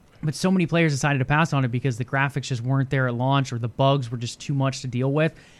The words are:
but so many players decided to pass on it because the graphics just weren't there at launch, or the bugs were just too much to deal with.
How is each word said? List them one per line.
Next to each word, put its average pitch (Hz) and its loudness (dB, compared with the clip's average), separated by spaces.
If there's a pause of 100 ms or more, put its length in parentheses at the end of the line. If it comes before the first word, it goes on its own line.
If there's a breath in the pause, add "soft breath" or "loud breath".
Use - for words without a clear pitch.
(220)
but 156 -2
so 185 2
many 185 2
players 165 2
decided 143 0
to 127 -2
pass 151 2
on 135 2
it 117 -2
because 123 -2
the 120 -6
graphics 135 -2
just 120 -4
weren't 131 0
there 131 2
at 120 -2
launch, 135 0
or 120 -4
the 117 -4
bugs 135 0
were 127 -6
just 117 -8
too - -6
much 135 -2
to 135 -8
deal 123 -2
with. 156 2 (260 soft breath)